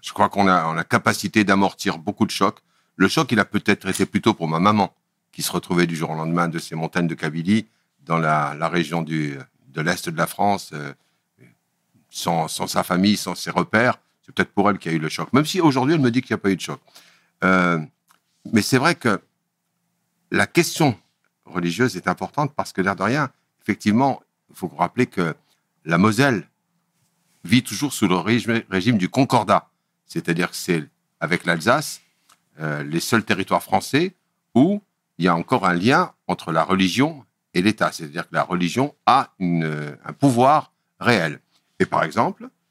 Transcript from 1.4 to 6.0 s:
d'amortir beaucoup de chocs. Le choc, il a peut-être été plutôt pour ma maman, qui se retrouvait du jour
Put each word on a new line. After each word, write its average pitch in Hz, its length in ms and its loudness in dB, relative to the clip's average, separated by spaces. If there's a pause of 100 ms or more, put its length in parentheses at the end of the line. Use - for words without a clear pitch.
d'amortir 98 540 0
beaucoup 98 280 -2
de - 60 -2
chocs. - 260 0 (380)
Le 95 100 4
choc, 151 240 0
il 117 80 2
a 98 60 4
peut-être 101 420 -2
été 95 200 -2
plutôt 107 280 0
pour 82 140 -4
ma 80 100 0
maman, 101 340 2 (380)
qui - 120 -16
se - 100 -6
retrouvait 87 340 0
du 82 80 -2
jour 80 160 -6